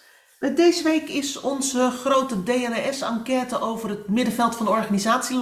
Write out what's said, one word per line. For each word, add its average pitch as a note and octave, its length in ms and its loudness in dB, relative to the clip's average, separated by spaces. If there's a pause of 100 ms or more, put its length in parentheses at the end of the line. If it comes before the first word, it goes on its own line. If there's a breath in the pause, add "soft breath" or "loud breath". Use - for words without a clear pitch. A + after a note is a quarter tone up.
(560 soft breath)
Deze E4+ 280 4
week D#4 260 0
is - 300 -4
onze B3+ 520 0
grote B3+ 520 0
D F3+ 40 -6
N A#3+ 460 -2
S-enquête B3 680 -2
over A3 280 -4
het G3+ 180 -8
middenveld A#3 480 2
van A3 100 -2
de A3 60 2
organisatie A3 720 0